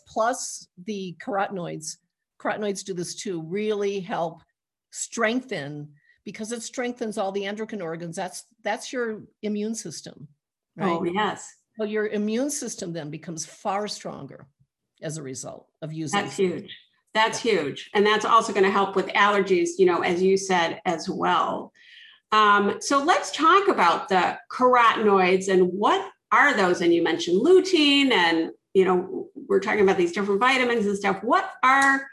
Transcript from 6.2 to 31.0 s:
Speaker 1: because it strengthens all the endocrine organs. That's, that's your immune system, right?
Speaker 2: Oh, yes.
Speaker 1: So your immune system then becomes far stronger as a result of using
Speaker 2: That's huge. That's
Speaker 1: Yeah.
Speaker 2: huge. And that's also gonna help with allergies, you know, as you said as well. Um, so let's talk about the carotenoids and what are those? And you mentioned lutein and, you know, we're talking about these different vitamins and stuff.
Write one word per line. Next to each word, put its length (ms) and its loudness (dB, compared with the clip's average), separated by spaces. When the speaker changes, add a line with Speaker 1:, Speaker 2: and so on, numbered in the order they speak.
Speaker 1:
because 280 -12
it 100 -10
strengthens 560 -8
all 140 -4
the 120 -4
endocrine 380 -8
organs. 320 -8
That's, 300 -10
that's 300 -6
your 300 -6
immune 320 -4
system, 540 -14
right? 160 -2
Speaker 2:
Oh, 100 -4
yes. 500 -4
Speaker 1:
So 60 -4
your 240 -4
immune 420 -4
system 420 -10
then 180 -10
becomes 360 -12
far 420 -6
stronger 580 -14
as 160 -8
a 60 -12
result 460 -14
of 120 -10
using 280 -2
Speaker 2:
That's 160 -8
huge. 400 -2
That's 300 0
Speaker 1:
Yeah. 80 2
Speaker 2:
huge. 320 -8
And 120 6
that's 200 2
also 260 4
gonna 180 4
help 240 0
with 140 0
allergies, 720 2
you 80 6
know, 160 2
as 200 0
you 140 4
said 480 0
as 240 -4
well. 640 -2
Um, 500 4
so 220 0
let's 280 2
talk 380 4
about 400 2
the 300 2
carotenoids 1000 4
and 240 4
what 380 0
are 240 4
those? 280 2
And 100 4
you 100 2
mentioned 420 0
lutein 680 6
and, 380 2
you 100 6
know, 440 -2
we're 120 2
talking 220 -2
about 160 4
these 140 0
different 280 -2
vitamins 460 2
and 100 -2
stuff. 260 -2